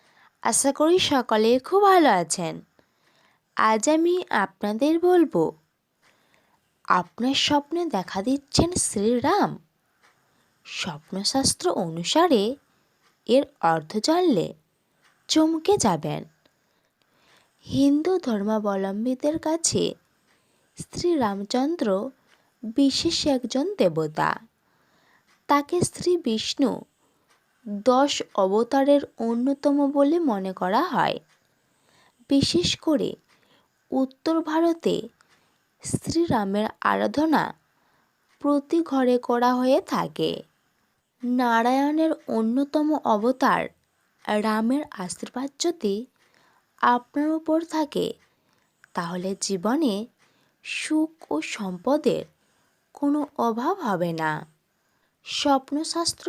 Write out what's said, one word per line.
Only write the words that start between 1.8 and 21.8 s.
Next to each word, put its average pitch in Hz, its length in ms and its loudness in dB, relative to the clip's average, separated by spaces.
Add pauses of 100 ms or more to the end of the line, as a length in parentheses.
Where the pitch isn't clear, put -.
ভালো 370 280 6
আছেন। 170 440 0 (1000)
আজ 220 320 2
আমি 330 260 2 (160)
আপনাদের 220 680 -2
বলবো, 339 440 4 (1500)
আপনার 226 480 0 (100)
স্বপ্নে 294 400 0
দেখা 190 360 -4
দিচ্ছেন 277 480 0 (160)
শ্রীরাম। 240 640 0 (1160)
স্বপ্নশাস্ত্র 196 1040 -4
অনুসারে 196 720 2 (840)
এর 269 180 4 (180)
অর্থ 160 340 0
জানলে 294 500 2 (840)
চমকে 320 480 2
যাবেন। 156 460 -2 (1400)
হিন্দু 285 520 2
ধর্মাবলম্বীদের 214 1200 -2
কাছে 311 440 -2 (960)
শ্রীরামচন্দ্র 254 1120 -2 (720)